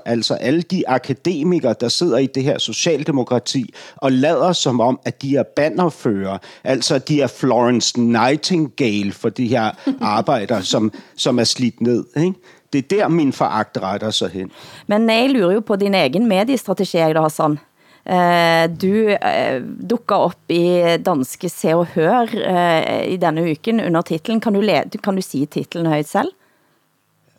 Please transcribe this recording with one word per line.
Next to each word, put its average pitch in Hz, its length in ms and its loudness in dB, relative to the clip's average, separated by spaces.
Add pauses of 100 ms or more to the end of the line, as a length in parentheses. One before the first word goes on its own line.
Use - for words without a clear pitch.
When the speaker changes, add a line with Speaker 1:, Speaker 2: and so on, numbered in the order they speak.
Speaker 1:
altså 117 300 -2
alle 156 280 0
de 170 260 -2
akademikere, 151 920 0
der - 80 0
sidder 131 300 0
i 135 80 2
det 131 160 -4
her 139 160 0
socialdemokrati 131 1160 -2 (220)
og 135 160 0
lader 151 400 2
som 123 280 0
om, 123 240 2
at - 180 -8
de 139 140 0
er 120 60 2
bannerfører. 139 960 -2 (260)
Altså, 135 340 0
de 143 220 0
er 131 60 2
Florence 120 760 2
Nightingale 117 1120 0
for - 160 -6
de 120 180 -2
her 110 240 0 (200)
Speaker 2:
<laughs> 269 100 -6
Speaker 1:
arbejdere, 123 600 0
som, 110 300 0 (240)
som 127 220 0
er 117 60 2
slidt - 360 -2
ned, 117 240 0 (120)
ikke? 180 180 -2 (380)
Det 143 60 0
er 160 180 -2
der, 208 120 2
min 151 240 2
foragt - 500 -2
retter 101 280 -4
sig 101 200 -2
hen. 95 200 -8 (360)
Speaker 3:
Men 220 240 2
jeg 240 200 2
lurer 190 220 2
jo 220 80 2
på 214 160 -2
din 196 180 0
egen 139 340 2
mediestrategi, 202 680 0
jeg 160 160 2
da, 160 60 2
Hassan. 156 380 0 (480)
Eh, 170 640 2 (120)
du, 208 280 2
eh, 123 500 0 (300)
dukket 214 280 0
opp 165 320 -2
i 170 460 2 (100)
danske 170 420 -2
Se 165 260 0
og 175 120 2
Hør, 220 460 0 (160)
eh, 170 640 0
i 185 40 -2
denne 170 360 0
uken 226 280 -2
under 170 220 0
titlen. 214 380 -2
Kan 220 140 0
du 196 60 2
le-, 185 280 2 (160)
kan 196 120 0
du 190 60 -2
si 143 240 -4
titlen 165 400 -4
høyt 151 220 0
selv? 262 240 -2 (1080)